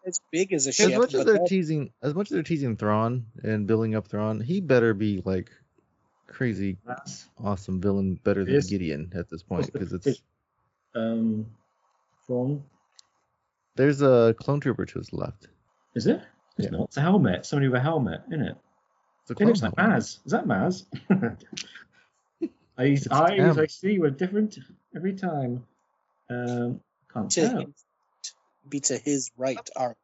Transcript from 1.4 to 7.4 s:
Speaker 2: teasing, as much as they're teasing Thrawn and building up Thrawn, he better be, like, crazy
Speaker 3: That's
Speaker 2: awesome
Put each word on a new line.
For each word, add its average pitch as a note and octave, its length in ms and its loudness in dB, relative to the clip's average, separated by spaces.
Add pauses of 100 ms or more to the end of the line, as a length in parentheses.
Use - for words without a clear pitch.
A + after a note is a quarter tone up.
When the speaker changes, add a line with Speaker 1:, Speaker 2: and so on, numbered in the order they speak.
Speaker 2:
teasing, D#3+ 460 0 (100)
as C#3+ 120 -2
much G3+ 120 -4
as G3 80 -8
they're F3 80 0
teasing C#3 340 -2
Thrawn A2+ 500 0 (160)
and G#2+ 240 -2
building A2 280 2
up A2 140 -4
Thrawn, G#2+ 320 -2
he E3 200 -2
better B2 340 4
be, G2+ 300 -2
like, F#2 260 -2 (760)
crazy G2 600 -4
Speaker 3:
That's - 420 -14 (100)
Speaker 2:
awesome F#2+ 420 -4